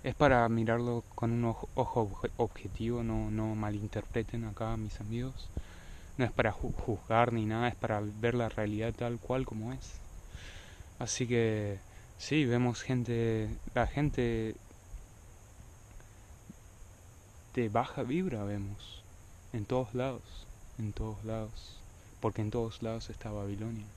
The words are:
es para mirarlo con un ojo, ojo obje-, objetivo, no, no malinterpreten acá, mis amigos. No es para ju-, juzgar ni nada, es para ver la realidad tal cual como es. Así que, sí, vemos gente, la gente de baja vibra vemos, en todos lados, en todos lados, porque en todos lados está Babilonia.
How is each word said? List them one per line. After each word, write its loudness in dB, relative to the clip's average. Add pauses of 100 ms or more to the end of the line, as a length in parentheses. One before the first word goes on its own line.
es -2
para 8
mirarlo 2 (100)
con 2
un 4
ojo, 0
ojo 2
obje-, -4
objetivo, 0
no, 0
no 2
malinterpreten -2
acá, -2
mis -4
amigos. -4 (720)
No 4
es 0
para 4
ju-, -2
juzgar 4
ni 2
nada, 2
es 0
para 2
ver 0
la 2
realidad 0
tal -2
cual 0
como -4
es. -8 (1040)
Así 0
que, 4 (380)
sí, 4
vemos 4
gente, 2 (200)
la 6
gente 2 (3000)
de 2
baja 2
vibra 0
vemos, -4 (500)
en -2
todos 2
lados, -2 (320)
en -2
todos -4
lados, -6 (420)
porque 2
en 2
todos 0
lados -4
está -8
Babilonia. -4 (120)